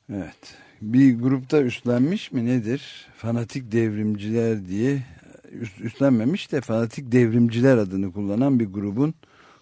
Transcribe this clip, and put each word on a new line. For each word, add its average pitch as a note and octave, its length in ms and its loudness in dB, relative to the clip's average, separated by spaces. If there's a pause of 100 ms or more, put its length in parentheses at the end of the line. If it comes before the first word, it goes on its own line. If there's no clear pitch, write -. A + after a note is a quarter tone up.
(140)
Evet. - 420 -12 (260)
Bir A#2+ 380 4
grupta C3 420 0
üstlenmiş B2 720 -2
mi A#2 140 -2
nedir? B2 680 -4
Fanatik A#2 560 -6
devrimciler G#2+ 960 -2
diye B2 360 -2 (480)
üst-, - 300 -12
üstlenmemiş C3 680 0
de D3 100 -2
fanatik A#2 500 -4
devrimciler A#2+ 680 4
adını F#2+ 360 -2
kullanan G#2+ 460 0
bir A2+ 60 2
grubun G#2 480 -2 (480)